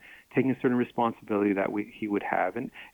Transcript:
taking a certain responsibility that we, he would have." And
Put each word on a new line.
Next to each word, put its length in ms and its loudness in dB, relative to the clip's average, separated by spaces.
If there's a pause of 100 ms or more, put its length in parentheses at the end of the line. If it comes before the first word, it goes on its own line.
(340)
taking 160 2
a 120 0
certain 160 2
responsibility 760 0
that 180 0
we, 240 -4
he 120 -6
would 160 0
have." 320 -2
And 160 -6 (220)